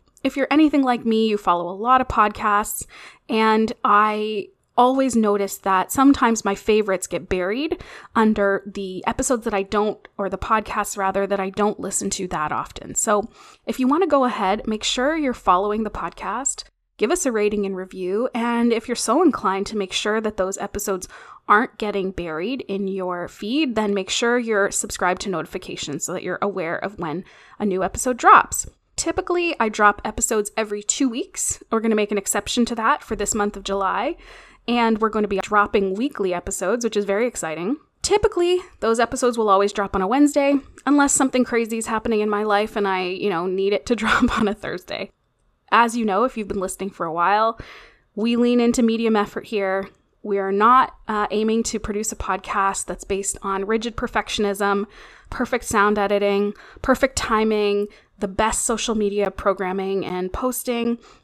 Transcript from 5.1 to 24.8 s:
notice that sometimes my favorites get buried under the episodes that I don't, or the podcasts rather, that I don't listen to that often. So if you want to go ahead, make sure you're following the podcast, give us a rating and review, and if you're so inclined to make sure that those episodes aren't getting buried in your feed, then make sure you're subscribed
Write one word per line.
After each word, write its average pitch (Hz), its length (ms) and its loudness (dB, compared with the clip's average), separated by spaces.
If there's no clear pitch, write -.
notice 202 440 2
that 185 320 0
sometimes 262 520 4
my 196 120 0
favorites 208 520 0
get 175 220 -6
buried 214 520 -2
under 208 500 2
the 190 400 -10
episodes 233 400 -2
that 220 80 -4
I 196 80 0
don't, 208 440 -2
or 196 100 -4
the 190 100 -6
podcasts 214 600 -2
rather, 196 300 0
that 202 120 -2
I 190 120 -4
don't 208 280 0
listen 196 300 -4
to 190 200 -6
that 151 220 -4
often. - 440 -8
So 208 340 0
if 226 140 -4
you 254 80 2
want 302 160 4
to 349 60 2
go 277 160 4
ahead, 214 420 -2
make 214 160 -2
sure 277 320 0
you're 285 180 0
following 208 500 0
the 208 80 -6
podcast, 196 720 -8
give 220 140 0
us 349 140 -2
a 262 60 0
rating 208 340 0
and 190 120 -6
review, 185 560 -4
and 233 400 0
if 226 160 -2
you're 240 60 -4
so 233 260 2
inclined 202 460 2
to 214 100 -6
make 190 160 -4
sure 214 260 0
that 220 160 -2
those 190 220 -2
episodes 202 500 -6
aren't 220 300 4
getting 202 320 -4
buried 175 580 -6
in 196 200 -4
your 180 400 -4
feed, 254 480 -2
then 214 180 0
make 190 160 -2
sure 240 300 0
you're 214 320 0
subscribed 180 500 -2